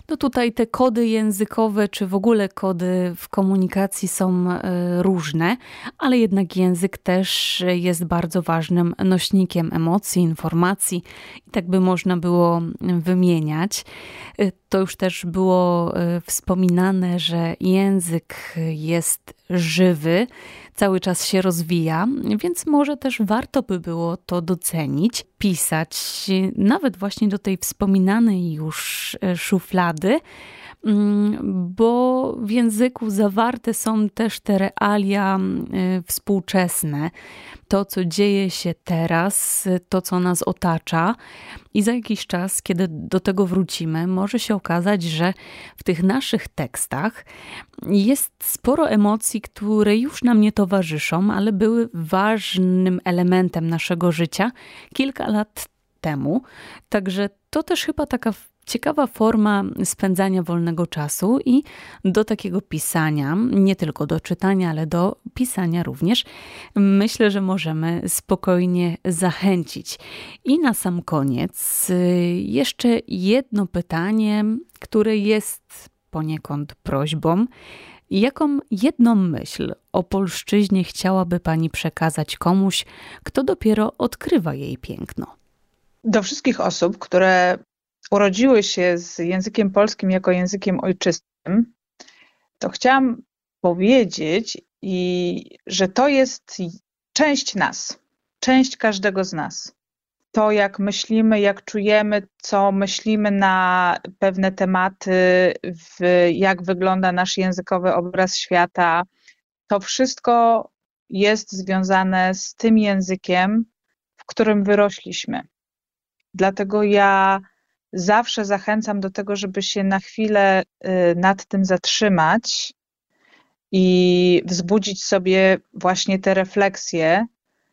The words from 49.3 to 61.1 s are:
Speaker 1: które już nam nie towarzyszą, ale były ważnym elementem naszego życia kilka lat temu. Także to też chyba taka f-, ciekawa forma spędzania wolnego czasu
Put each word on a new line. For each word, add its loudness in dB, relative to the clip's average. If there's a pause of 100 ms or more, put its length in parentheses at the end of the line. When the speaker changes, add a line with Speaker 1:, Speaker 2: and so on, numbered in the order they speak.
Speaker 1:
które 0
już -4
nam 6
nie 4
towarzyszą, 0
ale 0
były 0
ważnym 0
elementem 2
naszego 0
życia -2 (420)
kilka -4
lat -4 (320)
temu. -2 (480)
Także -2 (200)
to -2
też -2
chyba -4
taka -2
f-, -10 (160)
ciekawa -2
forma 2 (200)
spędzania 0
wolnego -2
czasu -2